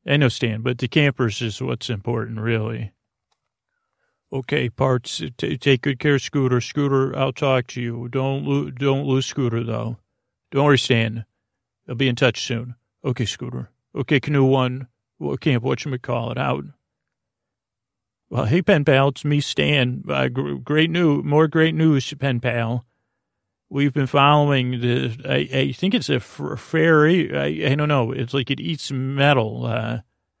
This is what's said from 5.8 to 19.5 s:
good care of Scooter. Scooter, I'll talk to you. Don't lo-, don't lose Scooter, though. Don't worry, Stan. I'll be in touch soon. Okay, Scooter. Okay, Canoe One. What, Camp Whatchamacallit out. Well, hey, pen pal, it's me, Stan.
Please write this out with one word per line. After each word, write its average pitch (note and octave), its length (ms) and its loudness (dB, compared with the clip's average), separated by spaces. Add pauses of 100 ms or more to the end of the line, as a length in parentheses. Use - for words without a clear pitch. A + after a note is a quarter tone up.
good C3+ 180 -2
care D3 160 2
of C3 60 0
Scooter. B2+ 380 0
Scooter, C3+ 580 -2
I'll C3+ 140 0
talk C3 360 0
to B2 140 -10
you. A#2 280 -8
Don't C3+ 340 -4
lo-, C#3+ 260 -2
don't C#3 360 0
lose C3+ 220 2
Scooter, A#2 360 -2
though. A2+ 340 -6 (540)
Don't C#3 140 2
worry, C#3 140 6
Stan. A2+ 460 0 (600)
I'll B2 80 -8
be C3 140 0
in A#2+ 60 0
touch - 300 2
soon. A#2+ 300 -8 (280)
Okay, B2 220 -2
Scooter. - 460 -8 (240)
Okay, C3+ 240 2
Canoe C#3+ 240 2
One. C3 440 2 (300)
What, C#3+ 240 -6
Camp B2 220 2
Whatchamacallit B2 720 -4
out. C#3 280 -2 (1600)
Well, B2+ 160 -2
hey, D3+ 160 2
pen D#3 240 4
pal, C3+ 220 6
it's - 180 -4
me, D3 140 2
Stan. C3+ 680 0